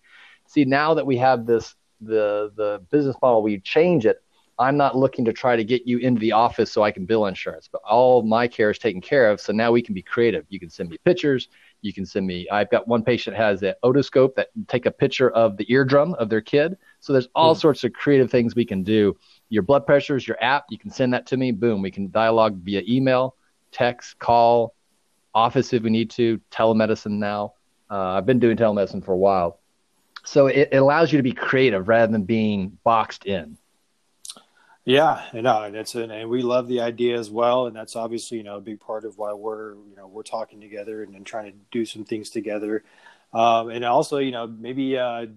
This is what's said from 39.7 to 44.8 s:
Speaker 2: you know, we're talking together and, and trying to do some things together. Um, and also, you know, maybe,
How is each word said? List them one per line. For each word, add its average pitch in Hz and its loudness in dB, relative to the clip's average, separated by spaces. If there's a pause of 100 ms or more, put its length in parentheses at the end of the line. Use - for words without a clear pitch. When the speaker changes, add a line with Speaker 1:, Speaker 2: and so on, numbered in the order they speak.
Speaker 2:
you 101 -20
know, 98 -20
we're 101 -18
talking 107 -12
together 107 -14
and, 98 -18
and 98 -20
trying 107 -14
to 101 -20 (120)
do 117 -4
some 107 -14
things 107 -10
together. 107 -6 (520)
Um, 117 2
and 120 -10
also, 143 0
you 135 -4
know, 117 -8
maybe, 127 -6